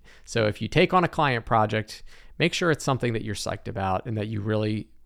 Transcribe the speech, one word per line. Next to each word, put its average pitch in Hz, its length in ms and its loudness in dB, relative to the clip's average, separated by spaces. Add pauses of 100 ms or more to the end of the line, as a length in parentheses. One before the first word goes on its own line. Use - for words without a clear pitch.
(260)
So 113 200 2
if 104 140 -2
you 107 80 -4
take - 240 4
on 185 100 6
a 170 60 2
client 131 380 0
project, 110 560 2 (360)
make 170 140 2
sure 175 180 0
it's 147 140 0
something 123 300 0
that 110 100 -4
you're 104 100 -6
psyched - 340 -6
about 95 360 -2
and 110 140 -4
that 104 100 -2
you 104 140 -4
really 107 460 -2 (180)